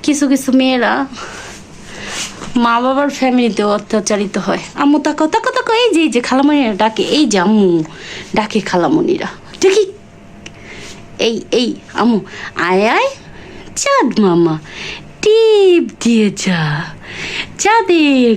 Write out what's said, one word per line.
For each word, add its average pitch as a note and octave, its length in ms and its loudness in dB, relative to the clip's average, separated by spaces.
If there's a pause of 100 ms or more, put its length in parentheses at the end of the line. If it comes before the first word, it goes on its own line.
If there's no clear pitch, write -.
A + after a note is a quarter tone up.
কিছু D4 240 0
কিছু C4 240 0
মেয়েরা C4 420 2 (1600)
মা A#3 260 2
বাবার C4+ 280 0
ফ্যামিলিতেও A#3+ 600 0
অত্যাচারিত G#3 680 -2
হয়। F#3 260 -4 (120)
আম্মু C#4+ 240 2
তাকাও, D#4 280 0
তাকাও, B4 280 0
তাকাও, B4 200 0
এই A#4+ 180 2
যে, D#4+ 80 2
এই D#4 80 2
যে A#3+ 120 0
খালামণিরা C#4 520 2
ডাকে, G#3 300 0
এই D4+ 240 0
যে G3+ 120 2
আম্মু G3+ 300 4 (680)
ডাকে G#3+ 260 -2
খালামণিরা, - 680 0 (300)
দেখি, G4 240 4 (1400)
এই, A3+ 160 0 (160)
এই A#3 160 0 (260)
আম্মু, A3+ 240 2 (500)
আয়, F#3+ 220 2
আয়, A4 200 0 (680)
চাঁদ C5 340 0 (100)
মামা, E3+ 360 4 (640)
টিপ G#4 640 4 (160)
দিয়ে A3+ 360 4
যা, F3 260 -2 (960)
চাঁদের D#4+ 800 4